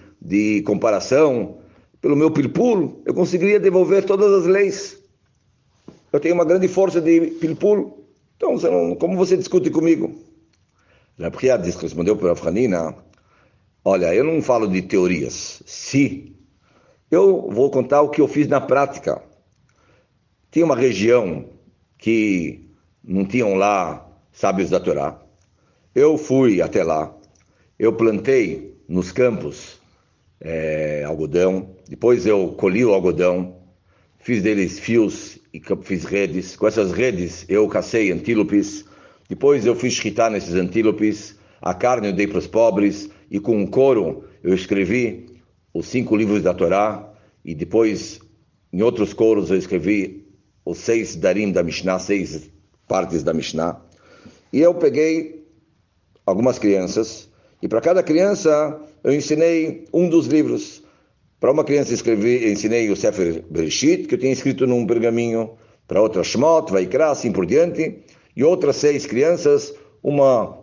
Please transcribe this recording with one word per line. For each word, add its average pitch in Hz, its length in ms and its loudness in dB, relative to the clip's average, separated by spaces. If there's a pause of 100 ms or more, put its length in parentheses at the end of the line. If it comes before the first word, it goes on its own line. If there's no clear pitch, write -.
(200)
de 104 440 0
comparação, 110 960 0 (440)
pelo 147 140 2
meu 156 160 2
pilpul, 156 760 -2
eu 170 80 -2
conseguiria 185 460 0
devolver 185 460 2
todas 196 260 2
as 190 140 2
leis. 196 520 -2 (1120)
Eu 143 80 0
tenho 165 160 0
uma 170 100 2
grande 185 220 2
força 180 320 0
de 165 220 4 (180)
pilpul. 185 680 -2 (320)
Então, 269 200 -2
você 165 120 -2
não, 170 260 0
como 180 220 -2
você 180 180 2
discute 170 340 0
comigo? 165 460 0 (1040)
Rav 85 240 -8
Hia 127 140 4
diz, 87 180 -4
respondeu 85 400 -2
para 90 140 0
Rav 82 180 -2
Hanina, 90 480 -2 (880)
Olha, 90 300 2
eu 113 100 4
não 156 180 -2
falo 117 260 0
de 92 140 -2
teorias. 90 840 -2
Se - 720 -4 (760)
eu 185 400 4
vou 120 220 2
contar 135 300 2
o 147 80 2
que 156 120 0
eu 151 60 4
fiz 143 200 0
na 139 140 0
prática. - 600 -2 (1300)
Tinha 165 140 2
uma 147 100 2
região 113 720 2 (520)
que 104 720 -2 (340)
não 95 220 -2
tinham 104 300 0
lá 95 520 0 (240)
sábios 95 380 -2
da 87 100 0
Torá. 73 400 -4 (760)
Eu 147 220 4
fui 131 440 2
até 85 220 0
lá. 78 320 -2 (640)
Eu 110 160 2
plantei 110 840 -2 (120)
nos 90 240 -4
campos, 104 680 -4 (600)
eh, 78 640 -6
algodão. 85 720 -2 (120)
Depois 120 380 2
eu 98 240 2
colhi 104 360 0
o 107 80 4
algodão. 90 640 0 (600)
Fiz 113 240 -2
deles 98 340 0
fios - 600 -2 (140)
e 78 60 -16
ca-, - 180 -6
fiz 87 260 -8
redes. 92 520 -4
Com 104 120 0
essas 98 240 0
redes 90 580 -4
eu 101 180 2
cacei 98 440 -2
antílopes. 101 760 -2 (420)
Depois 139 380 2
eu 117 100 2
fiz 120 180 -2
shritá 113 360 -2
nesses 92 260 -6
antílopes. 107 840 -2 (240)
A 90 120 -2
carne 120 340 0
eu 98 60 -2
dei 98 140 0
pros - 180 -4
pobres. 101 640 2 (220)
E 98 80 -4
com 107 240 0
o 90 40 -2
couro 120 560 2 (200)
eu 90 100 0
escrevi 98 880 -4 (320)
os 82 140 -8
cinco 123 280 -2
livros 104 260 2
da 87 120 2
Torá. 98 580 -2 (340)
E 82 100 -10
depois, 92 640 -2 (520)
em 90 100 -2
outros 110 320 0
couros, 107 360 2
eu 92 80 2
escrevi 92 680 -4 (400)
os 85 140 -8
seis 113 360 -2
darim 95 360 0
da 92 120 0
Mishnah, 92 360 -4
seis 95 500 -6 (380)
partes 82 360 -2
da 82 100 -2
Mishnah. 80 460 -6 (720)
E 127 80 0
eu 175 140 6
peguei 160 720 -2 (800)
algumas 110 340 0
crianças. 98 720 -2 (320)
E - 60 -6
pra 143 140 -2
cada 170 200 2
criança 156 800 0 (240)
eu 131 100 2
ensinei 156 800 0
um 170 160 2
dos 156 180 4
livros. 127 560 -2 (560)
Pra 123 120 2
uma 151 120 2
criança 131 300 0
escrevi, 113 580 2
ensinei 110 380 0
o 98 60 0
Sefer 90 540 -2
Bereshit, 85 580 0
que 131 80 -2
eu - 40 0
tinha 131 140 0
escrito 131 340 -2
num 120 180 0
pergaminho. 117 680 0 (360)
Pra 90 140 2
outra 95 220 0
Shmot, 156 480 2
Vaikra, 98 400 0
assim 131 200 -4
por 92 140 -2
diante. 156 580 0 (320)
E 120 80 -2
outras 165 320 2
seis 147 300 0
crianças, 143 680 0 (300)
uma 139 600 2